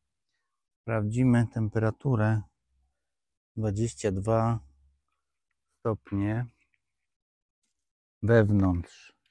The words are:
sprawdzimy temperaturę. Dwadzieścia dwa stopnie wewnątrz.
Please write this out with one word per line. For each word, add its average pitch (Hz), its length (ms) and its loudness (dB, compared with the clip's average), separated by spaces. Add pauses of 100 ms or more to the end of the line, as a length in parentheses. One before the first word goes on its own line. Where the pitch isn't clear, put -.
(840)
sprawdzimy 113 720 2
temperaturę. 110 880 -2 (1120)
Dwadzieścia 110 560 -4
dwa 113 480 -2 (1300)
stopnie 107 600 -4 (1800)
wewnątrz. 101 880 2 (180)